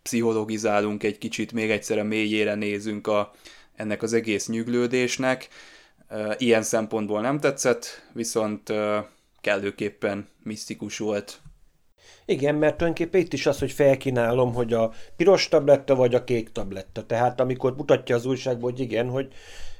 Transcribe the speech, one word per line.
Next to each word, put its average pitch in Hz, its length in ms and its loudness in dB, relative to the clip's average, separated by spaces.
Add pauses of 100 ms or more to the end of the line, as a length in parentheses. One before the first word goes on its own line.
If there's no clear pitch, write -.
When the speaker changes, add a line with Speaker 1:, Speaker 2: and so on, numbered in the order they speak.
Speaker 1:
pszichologizálunk 107 1000 0
egy 107 140 0
kicsit, 110 340 -6
még 110 180 -2
egyszer 107 300 0
a 107 40 0
mélyére 107 520 0
nézünk 104 520 -4
a, 104 240 0 (440)
ennek 107 260 -6
az 113 120 -2
egész 113 340 0
nyüglődésnek. 123 1000 0 (640)
Ö, 107 260 -4
ilyen 113 260 4
szempontból 107 580 -2
nem 139 180 -2
tetszett, 139 640 -2 (100)
viszont, 110 560 -4
ö, 107 280 0 (440)
kellőképpen 101 840 -2 (160)
misztikus 107 540 -10
volt. 107 420 -4 (920)
Speaker 2:
Igen, 147 240 2
mert 151 220 2
tulajdonképpen 170 440 0
itt 170 120 -4
is - 120 -4
az, 139 140 2
hogy 131 120 -2
felkínálom, 127 840 2
hogy 117 200 0
a 113 180 2 (240)
piros 170 340 6
tabletta 139 460 6
vagy 123 200 4
a 123 80 2
kék 117 280 -2
tabletta. 98 540 -8
Tehát 120 340 0
amikor 127 360 0
mutatja 135 400 2
az 117 100 -2
újságból, 127 460 -2
hogy 123 80 -10
igen, 117 300 -2
hogy 135 180 -4 (520)